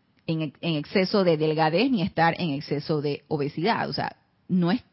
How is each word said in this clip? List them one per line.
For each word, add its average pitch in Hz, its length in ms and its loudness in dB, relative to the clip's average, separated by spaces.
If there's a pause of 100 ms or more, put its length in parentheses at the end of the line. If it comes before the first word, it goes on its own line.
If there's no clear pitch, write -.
(280)
en 160 140 -2
ex-, 151 200 -8
en 165 140 -2
exceso 185 480 2
de 165 140 4
delgadez, 156 520 2
ni 214 140 0
estar 165 360 2
en 165 120 0
exceso 143 500 -4
de 143 260 -4
obesidad. 151 640 -2
O 151 40 -6
sea, - 240 -6 (300)
no 175 240 2
es, 247 220 -2